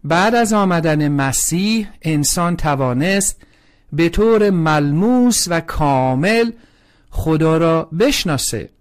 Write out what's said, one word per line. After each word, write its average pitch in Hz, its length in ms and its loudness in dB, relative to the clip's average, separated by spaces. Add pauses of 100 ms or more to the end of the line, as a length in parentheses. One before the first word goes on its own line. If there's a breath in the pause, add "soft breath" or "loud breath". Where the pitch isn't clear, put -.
بعد 180 320 0
از 226 180 2
آمدن 165 540 0
مسیح 170 800 -2 (140)
انسان 160 540 -2
توانست 147 840 -2 (520 soft breath)
به 165 160 2
طور 208 400 2
ملموس 170 1000 2
و 170 100 0
کامل 151 920 0 (580 soft breath)
خدا 160 480 0
را 165 320 0 (100)
بشناسه. 170 720 -2 (120)